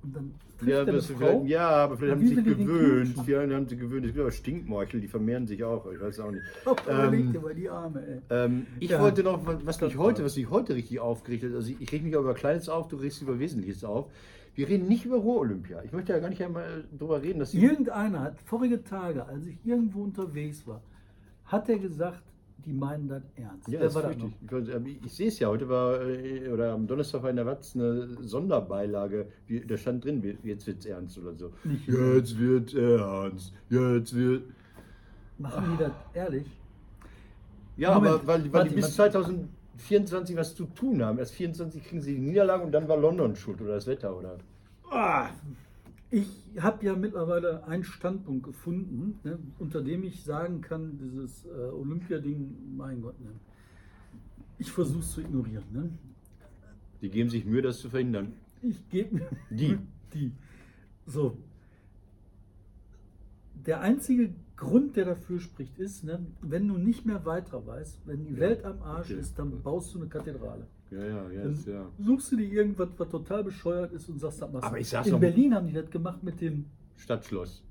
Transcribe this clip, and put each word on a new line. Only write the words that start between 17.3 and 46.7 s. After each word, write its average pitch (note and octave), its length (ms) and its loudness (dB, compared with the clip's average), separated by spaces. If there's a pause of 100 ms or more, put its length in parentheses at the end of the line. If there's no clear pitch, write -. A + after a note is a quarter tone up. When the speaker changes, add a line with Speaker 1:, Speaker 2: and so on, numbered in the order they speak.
Speaker 2:
dass C#3 120 -2
die F3 120 6
Speaker 1:
Irgendeiner A3 560 4
hat C3+ 240 -6
vorige A#3+ 400 0
Tage, F3 420 -4
als C#3+ 220 -10
ich E3+ 180 -12
irgendwo A3 380 0
unterwegs D3+ 640 -6
war, A2+ 140 -12 (640)
hat A3 240 0
er A3 100 4
gesagt, F3 420 -4 (440)
die D#3 80 -8
meinen C#3+ 360 -4
das C3+ 120 -8 (140)
ernst. A2+ 320 -14
Speaker 2:
Ja, A2+ 60 -4
Speaker 1:
Wer D#3+ 140 2
Speaker 2:
das - 80 2
Speaker 1:
war D#3 80 2
das - 120 -2
Speaker 2:
fürchte A#2 120 -6
Speaker 1:
noch? G#2+ 60 -6
Speaker 2:
ich. - 120 -18
Ich G#2+ 60 -10
weiß, B2 240 -2
ähm, A#2+ 120 -2
ich, C#3+ 180 -12
ich A#2+ 80 -10
seh's G#3+ 260 0
ja, A2 100 4
heute B2 200 0
war, B2+ 320 4
äh, C3 480 -4
oder A#2 240 2
am A2 140 -2
Donnerstag C#3 340 -2
war B2+ 80 0
in A#2+ 60 0
der A#2+ 100 0
Watz - 300 -6
eine A#2+ 320 0 (160)
Sonderbeilage, G#2 1040 0 (180)
wie, A2+ 140 -4
da A2 180 -2
stand B2 260 -2
drin, C3+ 200 0
wie, G2+ 120 -4 (140)
„Jetzt G2+ 160 -8
wird's F#2+ 220 -8
ernst“ F2+ 320 -10
oder F2 160 -10
so. F2 160 -10 (120)
Speaker 1:
Nicht C#3+ 240 -2
Speaker 2:
„Jetzt B2+ 520 6
wird B2 340 4
ernst, G2 800 2 (160)
jetzt B2 460 4
wird“. B2+ 280 4 (920)
Speaker 1:
Machen D#3 320 -4
die E3 80 0
das D3+ 140 0 (220)
ehrlich? D#3 340 -4 (1300)
Speaker 2:
Ja, F3 160 6
Speaker 1:
Moment, G3 220 10
Speaker 2:
aber - 120 0
weil, E3 180 4
weil C#3+ 80 -2
Speaker 1:
warte, E3+ 160 8
Speaker 2:
die D3 60 0
bis E3+ 220 2
Speaker 1:
warte. G#3 220 8
Speaker 2:
zweitausendzweiundzwanzig F3+ 1160 -2
was E3 180 -2
zu F3 100 -6
tun A3+ 380 0
haben. A2 160 0
Erst B2 160 -6
vierundzwanzig E3 480 -6
kriegen E3+ 180 -8
sie C#3 140 -4
die C3 60 -4
Niederlage F#3 420 4
und D#3+ 80 -2
dann D#3 160 4
war D#3 100 6
London D3+ 380 4
schuld G2 260 -8
oder G#2 140 -2
das G2+ 100 -4
Wetter, G2+ 320 -4
oder? F2+ 200 -10 (520)
Speaker 1:
Ah, F#3+ 380 2 (840)
ich G3+ 160 2 (340)
hab G#3+ 220 0